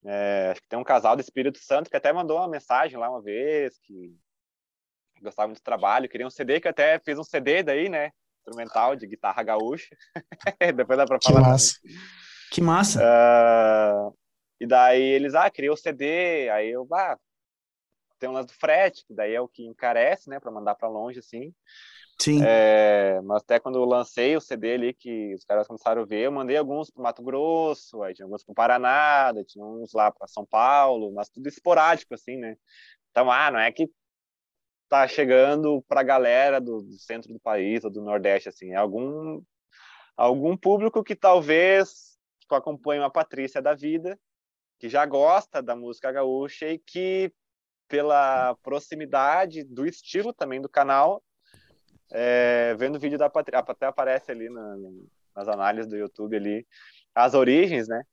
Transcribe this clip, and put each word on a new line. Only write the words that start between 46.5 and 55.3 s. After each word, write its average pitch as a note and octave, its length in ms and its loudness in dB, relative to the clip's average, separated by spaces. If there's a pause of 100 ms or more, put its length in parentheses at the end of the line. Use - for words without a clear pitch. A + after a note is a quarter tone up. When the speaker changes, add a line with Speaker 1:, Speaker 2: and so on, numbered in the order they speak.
Speaker 1:
e D#3+ 100 -6
que, F#3 540 -6 (560)
pela C#3 760 0
proximidade D3+ 1000 -2
do C3 220 -8
estilo G3 460 -8
também C3+ 280 -8
do C#3 80 -12
canal, C#3 540 2 (880)
é, A#2+ 640 2
vendo C3 220 -6
o C#3+ 40 -10
vídeo D3 160 -4
da C#3+ 140 0
Patri-, C#3 260 -4
até B2+ 300 -4
aparece C3 440 -4
ali A#2 200 -10
na, G#2+ 260 -16 (580)